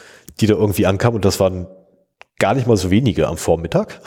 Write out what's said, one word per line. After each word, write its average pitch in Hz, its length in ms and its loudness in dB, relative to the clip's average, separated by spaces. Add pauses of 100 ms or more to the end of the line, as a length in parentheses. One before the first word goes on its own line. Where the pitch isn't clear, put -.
(400)
die 104 60 2
da 104 80 6
irgendwie 101 320 0
ankamen 104 300 0
und 98 80 -2
das 95 160 0
waren 92 260 -2 (720)
gar 104 160 2
nicht 127 120 -2
mal 117 120 4
so 92 120 -2
wenige 95 380 2
am - 80 -6
Vormittag. 85 720 -4